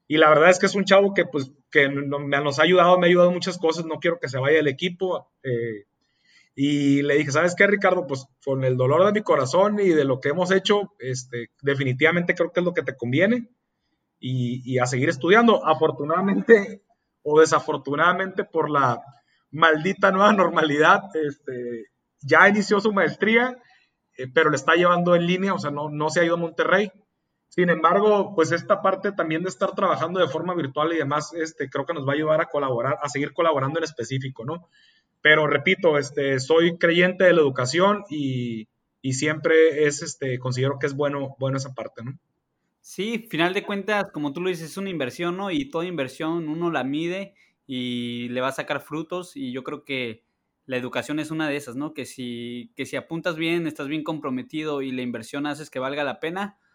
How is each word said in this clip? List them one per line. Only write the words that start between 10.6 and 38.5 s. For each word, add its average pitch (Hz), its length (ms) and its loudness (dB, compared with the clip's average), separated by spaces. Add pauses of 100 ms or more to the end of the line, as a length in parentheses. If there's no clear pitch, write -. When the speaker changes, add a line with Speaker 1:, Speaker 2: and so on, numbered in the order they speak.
Speaker 1:
este, 127 520 -10 (100)
definitivamente 139 720 0
creo 165 180 -2
que 180 80 0
es 180 40 0
lo 175 80 -2
que 160 100 -2
te - 120 -8
conviene 185 540 0 (720)
y, 127 440 -4
y 123 160 -2
a 123 60 0
seguir 131 240 0
estudiando". 202 580 4
Afortunadamente 170 1160 2 (380)
o 151 200 4
desafortunadamente, 160 1040 0
por 151 240 -2
la 135 320 0 (500)
maldita 165 600 2
nueva 202 200 6
normalidad, 170 720 4 (120)
este, 123 720 -6 (340)
ya 156 260 6
inició 208 320 2
su 214 140 0
maestría, 220 640 0 (600)
eh, 127 160 -10
pero 156 160 4
le 147 60 0
está 160 200 0
llevando 175 400 4
en 170 120 2
línea, 185 260 0
o 170 60 -4
sea, 147 120 -6
no, 147 180 -6
no 151 200 -4
se 170 120 0
ha 170 40 2
ido 170 100 0
a 170 40 0
Monterrey. 170 520 0 (580)
Sin 180 200 0
embargo, 190 640 2
pues, 160 160 2
esta 175 300 0
parte 190 320 -2
también 160 280 -4
de 185 80 -6
estar 185 240 -4
trabajando 175 460 -2
de 165 80 2
forma 160 260 -4
virtual 151 400 -2
y 165 40 -2
demás, 147 360 -4
este, 160 360 -8
creo 139 160 -6
que 170 80 -6
nos 143 120 -8
va 139 60 -2
a 143 40 0
ayudar 156 260 0
a 170 60 -4
colaborar, 135 540 -2
a 143 80 -4
seguir 143 240 -6
colaborando 156 460 0
en 165 60 -4
específico, 131 600 -8
¿no? 170 220 -10 (540)
Pero 151 260 4
repito, 151 500 2
este, 139 420 -2
soy 170 380 2
creyente 175 460 2
de 175 100 6
la 165 80 4
educación 147 680 0
y, 123 580 -6 (340)